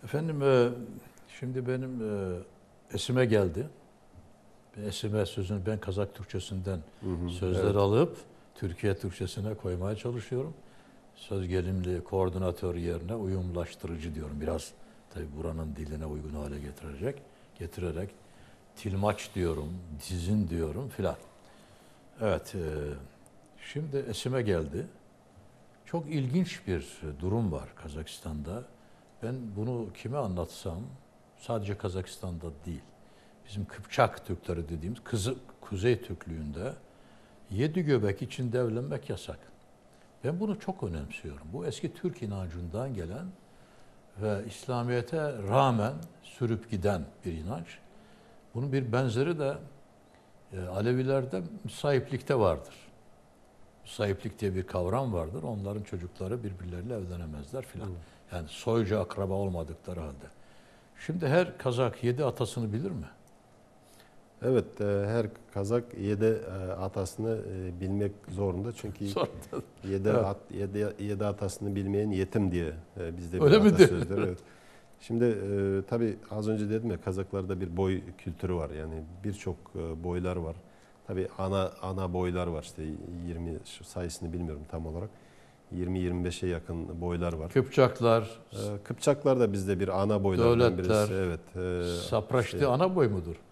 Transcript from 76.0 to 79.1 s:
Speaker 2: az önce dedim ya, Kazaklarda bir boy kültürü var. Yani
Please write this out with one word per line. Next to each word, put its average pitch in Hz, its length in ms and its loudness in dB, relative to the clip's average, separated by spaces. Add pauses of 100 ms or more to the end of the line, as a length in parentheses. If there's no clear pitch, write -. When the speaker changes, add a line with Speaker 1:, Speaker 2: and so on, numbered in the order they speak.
Speaker 2:
az 107 180 -2
önce 104 220 2
dedim 113 200 0
ya, - 100 -2
Kazaklarda 95 600 -2
bir 87 160 -4
boy 92 240 2 (180)
kültürü 90 360 -4
var. 78 160 -2
Yani 78 240 -8 (300)